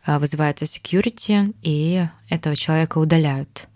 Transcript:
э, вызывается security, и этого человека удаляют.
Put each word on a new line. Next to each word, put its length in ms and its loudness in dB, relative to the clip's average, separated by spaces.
э, 140 0
вызывается 460 -2
security, 1000 -2
и 420 0
этого 280 -2
человека 420 0
удаляют. 760 0